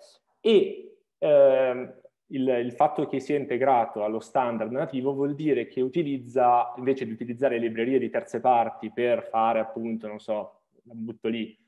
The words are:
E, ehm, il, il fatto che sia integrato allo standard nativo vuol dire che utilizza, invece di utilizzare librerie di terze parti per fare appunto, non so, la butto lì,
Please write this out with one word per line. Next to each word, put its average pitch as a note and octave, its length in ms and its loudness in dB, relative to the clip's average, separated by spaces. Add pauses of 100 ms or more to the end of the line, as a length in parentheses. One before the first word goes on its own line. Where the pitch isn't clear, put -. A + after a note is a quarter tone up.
(420)
E, - 560 2 (220)
ehm, C3 800 4 (280)
il, C3 200 -2
il A#2+ 260 0
fatto D3 340 2
che C3+ 120 -4
sia D3 180 -2
integrato A#2+ 640 0
allo A2 160 -2
standard A#2 520 -2
nativo C#3 420 -2
vuol C#3+ 220 -2
dire C#3 320 0
che - 140 -6
utilizza, B2+ 960 0
invece C3 280 -2
di A2 60 -8
utilizzare A#2+ 460 -2
librerie A2+ 420 0
di A#2 100 -4
terze A2+ 300 -6
parti A2+ 520 0
per A#2+ 320 0
fare A2+ 360 0
appunto, A2+ 480 -6
non G#2 120 -12
so, G#2 420 -8 (220)
la A#2+ 100 -20
butto A#2 340 -8
lì, A#2 300 -6 (100)